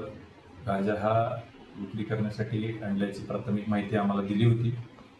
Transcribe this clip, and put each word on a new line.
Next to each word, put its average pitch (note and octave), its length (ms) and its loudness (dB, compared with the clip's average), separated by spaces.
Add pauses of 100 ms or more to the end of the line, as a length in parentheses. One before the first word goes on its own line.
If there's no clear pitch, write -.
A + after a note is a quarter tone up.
(680)
गांजा G2 340 2
हा A2 180 4 (580)
विक्री G#2+ 260 -6
करण्यासाठी A2 800 -2
आणल्याची G2+ 400 -2
प्राथमिक G2+ 460 -2
माहिती G#2 260 0
आम्हाला G2 320 2
दिली G#2 180 4
होती. A#2 300 4 (440)